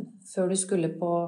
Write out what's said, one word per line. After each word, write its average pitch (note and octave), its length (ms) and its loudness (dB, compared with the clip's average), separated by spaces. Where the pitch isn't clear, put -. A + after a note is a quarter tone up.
Før F#3 160 0
du F#3 80 2
skulle F#3 400 2
på F3 140 -2